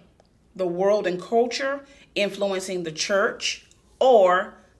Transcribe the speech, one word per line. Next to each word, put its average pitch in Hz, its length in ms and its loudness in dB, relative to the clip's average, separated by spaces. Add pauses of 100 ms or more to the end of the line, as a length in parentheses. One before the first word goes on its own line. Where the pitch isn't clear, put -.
(560)
The 185 100 -4
world 190 400 0
and 180 160 -4
culture 269 640 -2 (300)
influencing 196 680 -4
the 160 100 -8
church, - 720 -4 (340)
or 208 540 4 (260)